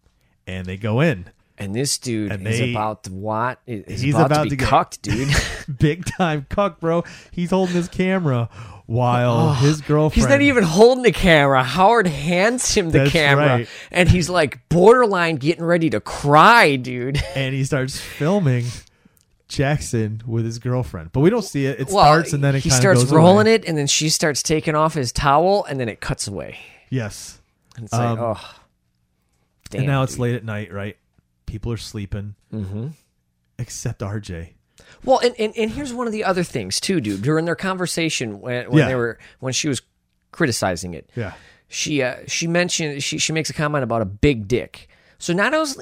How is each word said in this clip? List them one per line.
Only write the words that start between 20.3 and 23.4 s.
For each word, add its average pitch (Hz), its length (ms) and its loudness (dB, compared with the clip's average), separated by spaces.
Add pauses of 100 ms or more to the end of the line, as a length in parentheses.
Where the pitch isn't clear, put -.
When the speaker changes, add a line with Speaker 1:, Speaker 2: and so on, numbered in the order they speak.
Speaker 1:
his 113 140 -8
girlfriend. 120 520 -6
But 131 100 0
we 165 80 6
don't 233 140 -2
see 139 220 -4
it. 139 140 -4
It 131 100 -6
Speaker 2:
Well, 190 140 4
Speaker 1:
starts 156 300 6
and 143 100 -2
then 139 120 2
it 139 80 0
Speaker 2:
he - 60 -2
Speaker 1:
kinda 127 120 4
Speaker 2:
starts 123 220 6
Speaker 1:
goes 139 100 0
Speaker 2:
rolling 185 340 8